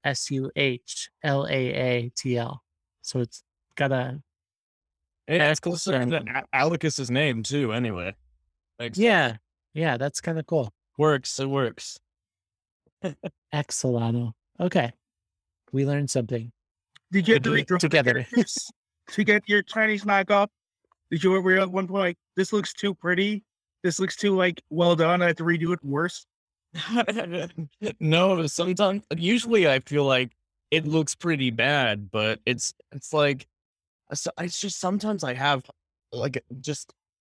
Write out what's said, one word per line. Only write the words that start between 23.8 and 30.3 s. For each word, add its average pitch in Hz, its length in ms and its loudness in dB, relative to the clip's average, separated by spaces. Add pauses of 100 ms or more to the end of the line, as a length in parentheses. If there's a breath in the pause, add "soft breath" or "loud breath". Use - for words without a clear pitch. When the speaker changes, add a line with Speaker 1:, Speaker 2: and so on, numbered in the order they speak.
Speaker 3:
This 175 160 0
looks 190 180 -2
too, 202 200 2
like, 180 340 0
well 170 260 4
done. 170 260 2
I 175 60 4
have 165 80 2
to 165 80 -6
redo 170 280 2
it 165 120 -6
worse"? 143 420 -4 (480)
Speaker 2:
<laughs> 175 1300 -4
No, 165 460 4
sometimes, 185 580 0 (120)
usually 208 520 2
I 135 120 4
feel 143 240 0
like 127 280 2 (380)